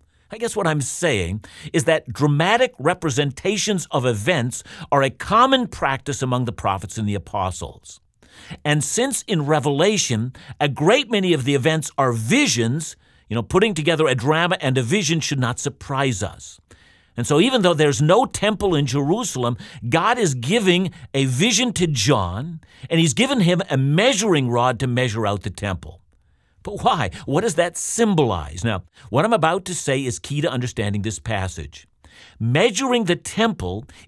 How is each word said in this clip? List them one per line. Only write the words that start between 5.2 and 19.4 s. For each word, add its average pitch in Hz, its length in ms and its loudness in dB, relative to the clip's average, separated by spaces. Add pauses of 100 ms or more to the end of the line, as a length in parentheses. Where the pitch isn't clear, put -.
practice 139 560 -4
among 127 240 0
the 110 60 -6
prophets 95 440 -4
and 110 100 -4
the 104 80 -2
apostles. - 840 -6 (640)
And 151 180 0
since 254 460 -2
in 160 160 0
Revelation, 143 880 0 (260)
a 147 120 0
great 208 400 2
many 190 240 2
of 131 100 -2
the 139 100 0
events 156 440 0
are 131 160 2
visions, 131 840 0 (320)
you 107 60 -6
know, 117 80 -2
putting 185 320 2
together 156 320 0
a 131 80 2
drama 156 480 0
and 135 160 2
a 131 40 0
vision 160 380 0
should 143 180 -4
not 123 220 -2
surprise 131 640 -4
us. - 360 -12 (560)
And 120 120 -4
so 151 120 4
even 247 220 4
though 175 140 4
there's 143 260 2
no 180 240 4
temple 202 500 -2
in 147 120 2
Jerusalem, 139 720 -2 (280)